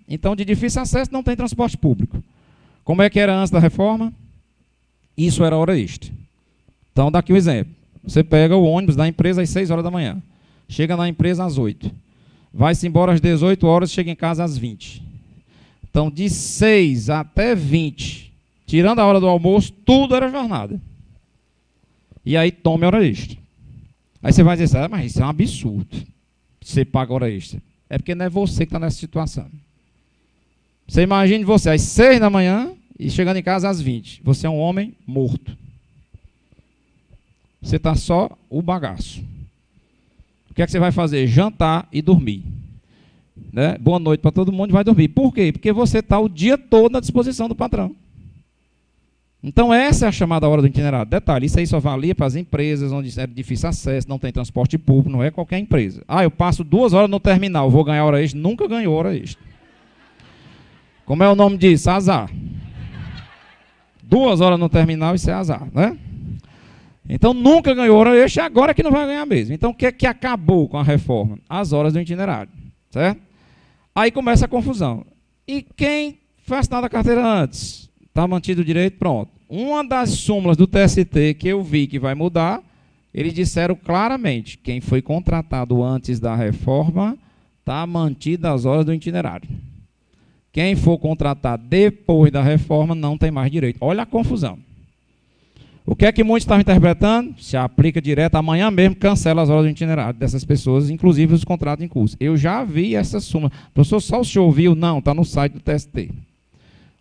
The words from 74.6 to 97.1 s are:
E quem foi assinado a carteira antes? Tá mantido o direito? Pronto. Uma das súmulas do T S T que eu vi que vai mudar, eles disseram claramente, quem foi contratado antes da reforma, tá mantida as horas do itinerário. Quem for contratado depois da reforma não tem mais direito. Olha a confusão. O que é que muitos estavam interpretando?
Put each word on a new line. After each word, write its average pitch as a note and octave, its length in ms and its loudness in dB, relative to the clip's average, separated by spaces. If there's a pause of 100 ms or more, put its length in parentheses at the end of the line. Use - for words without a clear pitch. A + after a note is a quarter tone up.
E C4+ 140 -8
quem D4 560 -6 (260)
foi C4 140 -6
assinado B3 280 -2
a A#3+ 40 -6
carteira A#3+ 360 0
antes? - 600 -4 (260)
Tá E3+ 140 0
mantido F3+ 340 -2
o E3 40 -4
direito? F3+ 320 -2
Pronto. B2+ 340 -4 (160)
Uma C#4+ 360 -4
das B3 260 -4
súmulas F#3 480 0
do F#3 100 6
T G3 120 0
S F#3 260 4
T D3+ 300 0
que D#3+ 120 -6
eu G3 160 -2
vi D3 240 -2
que C#3 120 -8
vai C3+ 140 -4
mudar, E3+ 480 -2 (520)
eles D#3+ 200 -4
disseram F3 420 -2
claramente, F#3+ 800 -4
quem B2 240 -8
foi C3 200 0
contratado D3 840 -2
antes B2+ 360 -4
da A2+ 160 -4
reforma, D3+ 800 -2 (460)
tá D3 240 -6
mantida E3 640 -2
as B2+ 140 -2
horas D3+ 200 2
do D#3+ 80 0
itinerário. E3 540 -6 (1040)
Quem F#3 240 0
for E3+ 220 2
contratado C#3+ 680 -4
depois E3+ 640 4
da C#3 100 -2
reforma D3+ 520 0
não D3+ 240 -4
tem D#3+ 140 0
mais C3 200 -2
direito. C#3 280 -2
Olha F#3 240 -2
a A3 40 -12
confusão. A3+ 520 -4 (1300)
O - 100 -2
que G3+ 100 2
é A3 60 4
que A3 120 2
muitos A3+ 200 0
estavam G3+ 180 4
interpretando? G3+ 800 2